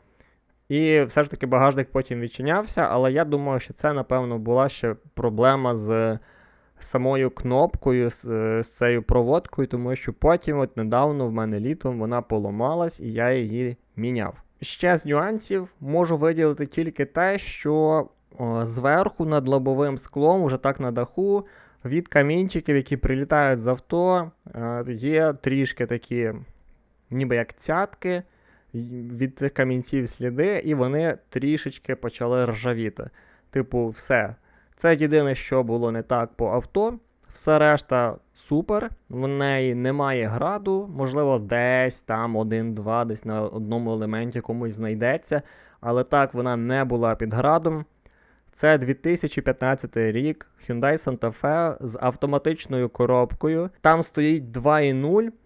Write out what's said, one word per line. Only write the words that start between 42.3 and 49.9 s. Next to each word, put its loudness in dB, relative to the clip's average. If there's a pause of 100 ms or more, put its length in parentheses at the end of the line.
один-два, -2
десь -8
на -4
одному -4
елементі -4
комусь -6
знайдеться, -2 (400)
але 0
так, 2
вона -2
не 0
була 0
під -4
градом. 0 (680)
Це 4
дві 0
тисячі -2
п'ятнадцятий 0